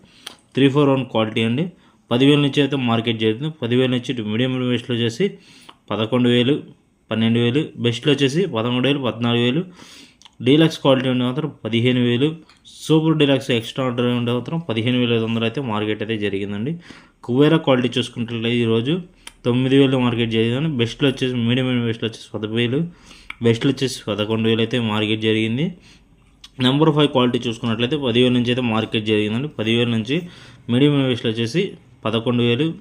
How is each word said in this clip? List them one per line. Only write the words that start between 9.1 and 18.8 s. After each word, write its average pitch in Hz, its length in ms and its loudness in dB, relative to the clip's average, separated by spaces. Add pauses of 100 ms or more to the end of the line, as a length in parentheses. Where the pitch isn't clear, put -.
వేలు, 127 180 0 (800)
డీలక్స్ 151 400 4
క్వాలిటీ 135 300 2
ఉండే 127 160 0
మాత్రం 139 320 -4
పదిహేను 117 460 0
వేలు, 120 240 2 (460)
సూపర్ 160 440 2
డీలక్స్ 139 340 2
ఎక్స్ట్రా 120 320 -4
ఆర్డినరీ 123 300 0
ఉండే 120 200 -2
మాత్రం 123 280 -4
పదిహేను 120 380 -2
వేల 120 140 2
ఐదు 113 120 0
వందలు 113 220 -2
అయితే 113 140 -6
మార్కెట్ 107 400 -4
అయితే 110 160 -4
జరిగిందండి. 101 540 -4 (520)
కుబేరా 147 340 4
క్వాలిటీ 127 320 2
చూసుకుంటే 117 640 -4
ఈరోజు 117 380 2 (480)